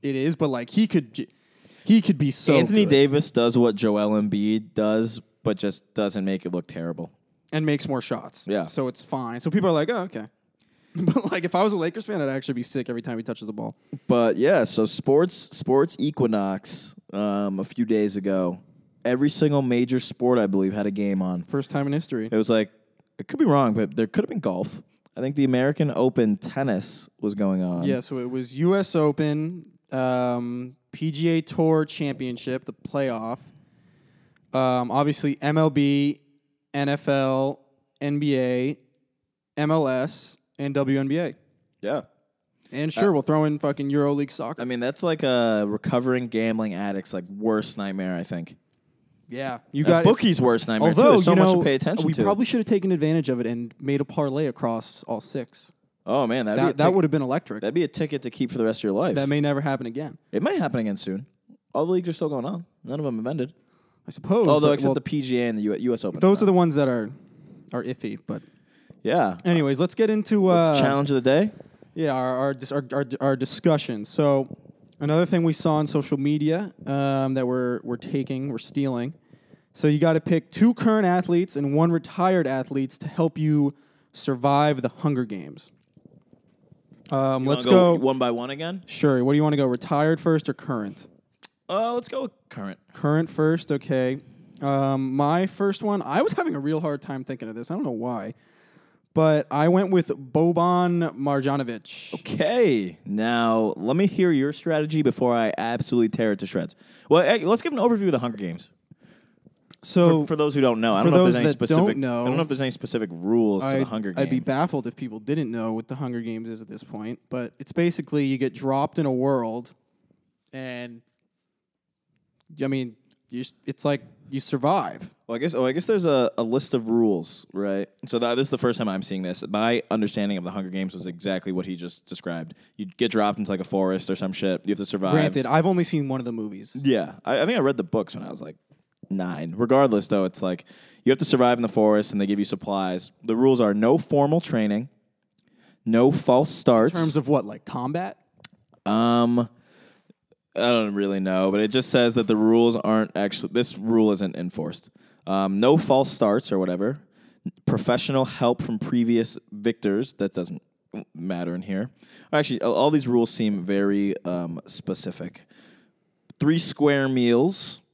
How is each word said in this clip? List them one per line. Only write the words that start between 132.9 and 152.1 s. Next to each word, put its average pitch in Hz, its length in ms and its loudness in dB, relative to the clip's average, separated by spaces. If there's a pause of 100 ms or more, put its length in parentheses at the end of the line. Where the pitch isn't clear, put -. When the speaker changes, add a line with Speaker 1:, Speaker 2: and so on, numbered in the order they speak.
Speaker 2:
dropped 104 280 0
into, 98 120 -4
like, 95 80 -2
a 92 60 -6
forest 95 440 -2
or 95 60 0
some 95 160 -6
shit. 92 340 -4
You 101 60 -2
have 98 60 -2
to 101 80 -6
survive. 95 280 -2
Speaker 1:
Granted, 151 320 0
I've 156 200 2
only 180 180 2
seen 151 240 -2
one 131 140 -4
of 120 40 -8
the 120 60 -6
movies. 107 480 -10
Speaker 2:
Yeah. 127 340 -2 (120)
I, 120 160 0
I 151 40 2
think 233 120 0
I - 40 0
read 135 160 2
the 107 60 -4
books 92 320 -4
when - 80 -12
I 98 60 -14
was, - 120 -14
like, 76 140 -16 (540)
nine. 87 480 -6
Regardless, 120 500 2
though, 98 180 0
it's - 160 -6
like 92 220 -6 (400)
you 127 80 4
have 135 80 2
to 160 60 0
survive 123 320 4
in 120 40 -4
the 117 80 -2
forest 107 440 2
and 104 80 -2
they 98 40 0
give 101 140 0
you 101 60 0
supplies. 95 640 -6 (120)
The 113 120 0
rules 127 260 4
are 104 120 4
no 113 240 4
formal 147 440 2
training, 107 480 -2 (960)
no 117 260 6
false 131 380 2
starts. 127 480 4
Speaker 1:
In 165 80 2
terms 151 100 -2
of 135 140 -2
what, 131 160 2
like 104 180 -14
combat? 147 540 -6 (680)
Speaker 2:
Um, 120 640 2 (1080)
I - 40 -2
don't 113 360 2
really 98 260 0
know, 95 300 2
but 101 100 2
it 107 80 2
just 127 200 0
says 120 260 4